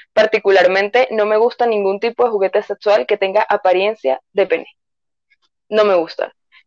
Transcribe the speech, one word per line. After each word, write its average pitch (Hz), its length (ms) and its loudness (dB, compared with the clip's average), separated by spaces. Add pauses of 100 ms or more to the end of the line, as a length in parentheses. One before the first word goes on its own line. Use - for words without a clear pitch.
(120)
particularmente, 202 1000 2
no 214 140 0
me 214 100 0
gusta 240 300 0
ningún 202 340 -2
tipo 233 240 -2
de 240 60 0
juguete 202 320 0
sexual 208 440 -2
que 214 100 0
tenga 196 320 0
apariencia 190 720 0 (120)
de 190 140 0
pene. - 200 -4 (1040)
No 214 160 2
me 202 100 2
gusta. - 380 -4 (340)